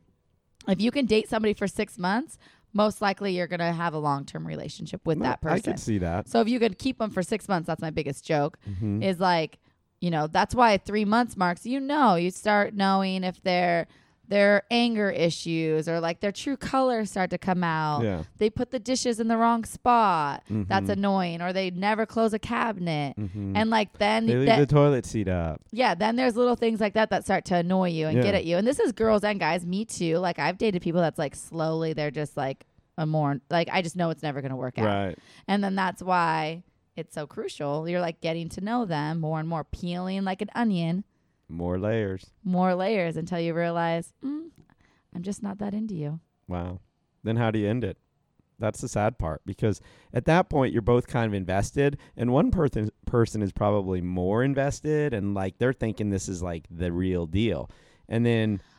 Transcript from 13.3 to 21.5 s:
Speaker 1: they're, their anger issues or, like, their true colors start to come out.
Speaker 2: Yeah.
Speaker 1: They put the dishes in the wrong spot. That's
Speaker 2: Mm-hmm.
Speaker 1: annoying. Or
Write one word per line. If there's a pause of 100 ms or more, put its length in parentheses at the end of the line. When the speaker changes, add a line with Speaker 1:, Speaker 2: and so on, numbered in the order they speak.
Speaker 1:
they're, (420)
their
anger
issues
or,
like,
their
true
colors
start
to
come
out.
Speaker 2:
Yeah. (160)
Speaker 1:
They
put
the
dishes
in
the
wrong
spot.
That's
Speaker 2:
Mm-hmm.
Speaker 1:
annoying.
Or